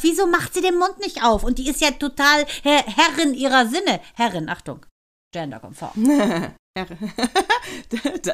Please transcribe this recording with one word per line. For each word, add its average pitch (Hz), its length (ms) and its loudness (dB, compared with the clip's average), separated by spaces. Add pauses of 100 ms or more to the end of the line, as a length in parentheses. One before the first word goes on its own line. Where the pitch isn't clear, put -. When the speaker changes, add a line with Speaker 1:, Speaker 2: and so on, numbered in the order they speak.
Speaker 1:
Wieso 339 240 4
macht 339 260 0
sie 370 80 -2
den 359 180 2
Mund 381 200 0
nicht - 260 -6
auf? 220 180 4
Und 247 160 0
die 262 120 -2
ist 269 100 -4
ja 302 120 4
total 285 520 2 (180)
Herr-, 285 220 4
Herrin 311 480 2
ihrer 254 360 2
Sinne. 294 320 0 (140)
Herrin, 180 360 -2
Achtung, 143 340 -12 (480)
genderkonform. 143 600 -10
Speaker 2:
<laughs> 220 580 2 (240)
Herr-, 185 100 -6
<laughs> 349 1040 -4
D-, 247 420 -4